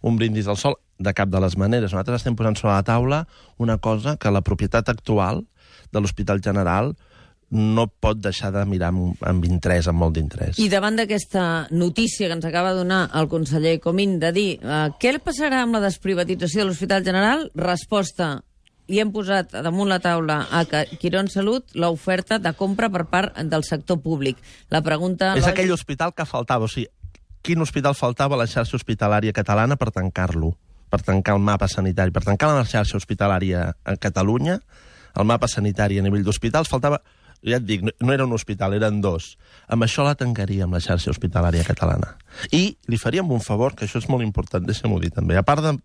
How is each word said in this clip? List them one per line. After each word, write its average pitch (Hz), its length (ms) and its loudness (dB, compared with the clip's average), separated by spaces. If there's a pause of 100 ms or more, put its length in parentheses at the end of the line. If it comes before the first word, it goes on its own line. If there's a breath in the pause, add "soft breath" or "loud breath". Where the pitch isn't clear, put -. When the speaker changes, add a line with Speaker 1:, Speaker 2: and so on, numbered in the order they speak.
Speaker 1:
un 117 140 2
brindis 110 300 0
al 101 100 0
sol - 180 0 (220)
de 95 160 0
cap 101 160 0
de 95 140 2
les 92 140 0
maneres. 104 340 2
Nosaltres 113 300 -2
estem 120 180 -2
posant 110 160 2
sobre 107 200 0
la 98 80 2
taula 127 420 0 (320 soft breath)
una 113 200 0
cosa 110 400 -2
que 104 140 0
la 98 100 4
propietat 104 480 0
actual 107 520 0 (500 soft breath)
de 104 80 0
l'Hospital 98 420 0
General 98 520 2 (580 soft breath)
no 110 360 2
pot 110 300 -2
deixar 98 340 -4
de 101 140 0
mirar 90 240 0
amb, 90 320 0
amb 90 240 2
interès, 87 420 2
amb 85 120 2
molt 82 160 2
d'interès. 80 440 -2
Speaker 2:
I 214 120 4
davant 202 260 2
d'aquesta 190 760 0
notícia 175 560 0
que 165 60 -2
ens 165 120 -6
acaba 175 260 0
de 185 80 0
donar 180 340 0
el 156 140 2
conseller 160 520 0
Comín 185 400 0
de 165 120 0
dir, 190 320 0
eh, 151 260 0 (100)
"Què 262 200 2
passarà 269 420 -2
amb 233 140 0
la 214 60 2
desprivatització 180 800 -2
de 202 40 2
l'Hospital 190 380 0
General?", 202 500 0
resposta, 175 880 -2 (440)
"Li 190 120 0
hem 214 120 0
posat 196 400 -2
damunt 175 380 -2
la 185 100 2
taula 165 520 0
a 165 140 2
Ca-, 151 200 -2
Quirón 180 420 -2
Salut 208 380 -2 (100)
l'oferta 185 640 0
de 165 140 -2
compra 196 360 -2
per 175 160 -2
part 190 320 -2
del 156 260 -2
sector 160 380 -2
públic". 139 360 -2 (320 loud breath)
La 156 120 0
pregunta, 180 560 0
Speaker 1:
És 131 60 4
Speaker 2:
lògic- 175 60 4
Speaker 1:
aquell 185 220 2
hospital 165 440 -4
que 160 100 -4
faltava, 120 400 0
o - 20 -2
sigui, 110 200 -6 (560)
quin 165 180 0
hospital 143 340 0
faltava 139 400 0
a - 40 0
la 117 80 2
xarxa 120 300 -2
hospitalària 107 560 0
catalana 107 420 2
per 123 160 -2
tancar-lo, 85 680 -2 (320)
per 98 120 0
tancar 98 340 2
el 98 60 2
mapa 101 260 2
sanitari, 92 440 0
per 92 120 0
tancar 101 320 2
la 127 100 2
xarxa 104 320 0
hospitalària 92 840 0
a 95 140 -2
Catalunya, 117 600 0 (560 loud breath)
el 101 100 2
mapa 117 220 2
sanitari 101 520 0
a - 40 2
nivell 101 200 2
d'hospitals, 117 460 0
faltava... 143 320 0 (420 soft breath)
Ja 120 140 0
et 120 80 -2
dic, 98 180 -2
no, 107 160 0
no 123 140 2
era 139 120 2
un 123 80 -2
hospital, 98 400 -2
eren 104 280 0
dos. 90 360 -2 (300 soft breath)
Amb 117 160 0
això 127 200 0
la 143 120 2
tancaríem, 98 560 -2
la 87 80 0
xarxa 87 320 -2
hospitalària 85 520 0
catalana. - 540 -2 (340 loud breath)
I 185 260 2 (100)
li 117 100 -2
faríem 170 340 -2
un 120 100 0
favor, 113 340 0
que 107 100 -6
això 110 140 -4
és - 100 -6
molt 123 140 2
important, 101 420 -2
deixa'm-ho 98 340 0
dir 87 120 -2
també. 85 260 0
A 98 60 4
part 147 180 2
de 151 240 0